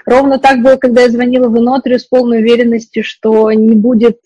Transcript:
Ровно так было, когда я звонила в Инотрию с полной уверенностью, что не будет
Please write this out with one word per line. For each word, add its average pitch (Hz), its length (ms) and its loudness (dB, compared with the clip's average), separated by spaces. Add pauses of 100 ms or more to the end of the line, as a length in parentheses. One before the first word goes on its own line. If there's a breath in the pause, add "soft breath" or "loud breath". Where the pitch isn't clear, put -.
Ровно 269 320 0
так 269 240 0
было, 262 140 4
когда 247 240 0
я 247 80 2
звонила 247 380 -2
в 226 120 0
Инотрию 247 400 -2
с - 60 -14
полной 240 340 -2
уверенностью, 233 640 -2
что 220 480 -2
не 220 240 2
будет 233 500 0